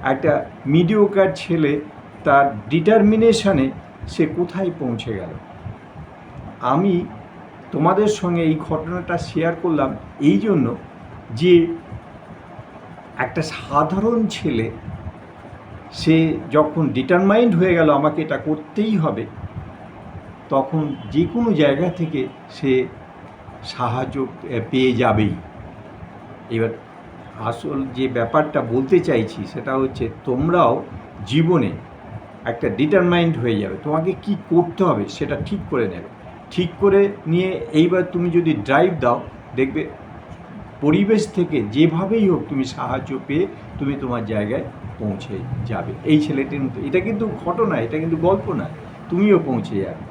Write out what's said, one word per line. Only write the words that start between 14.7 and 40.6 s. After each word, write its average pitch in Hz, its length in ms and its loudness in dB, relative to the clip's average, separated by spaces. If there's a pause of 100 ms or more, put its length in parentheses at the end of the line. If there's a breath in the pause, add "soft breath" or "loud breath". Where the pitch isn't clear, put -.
সে 160 440 2 (140)
যখন 151 380 2
ডিটারমাইন্ড 190 680 4
হয়ে 180 200 4
গেল 160 160 4
আমাকে 147 320 2
এটা 147 140 -4
করতেই 202 600 -2
হবে, 113 300 0 (1200)
তখন 139 460 0 (160)
যে 165 220 2
কোনো 233 200 0
জায়গা 151 380 2
থেকে 151 380 -4 (220)
সে 131 360 2 (760)
সাহায্য, 131 640 -4 (160)
এ, 113 180 -6 (100)
পেয়ে 127 220 4
যাবেই। 110 420 4 (1160)
এবার 113 180 0 (760)
আসল 135 500 -4
যে 131 140 0
ব্যাপারটা 123 540 0
বলতে 131 380 4
চাইছি 113 460 0
সেটা 131 300 -6
হচ্ছে, 131 320 -2 (160)
তোমরাও 143 600 2 (420)
জীবনে 156 440 2 (760)
একটা 120 240 -2
ডিটারমাইন্ড 165 720 2
হয়ে 113 220 2
যাবে, 98 240 -4
তোমাকে 160 280 0 (100)
কি 202 140 -2 (140)
করতে 170 340 2
হবে 117 240 0
সেটা 143 280 -4 (100)
ঠিক 202 140 -6 (100)
করে 117 180 0
নেবে। 87 300 -12 (320)
ঠিক 175 200 -2 (100)
করে 196 280 6 (180)
নিয়ে 180 460 0
এইবার 175 300 4
তুমি 175 280 -2
যদি 160 240 4 (100)
ড্রাইভ 151 360 4
দাও, 120 200 2 (360)
দেখবে 135 300 0 (960)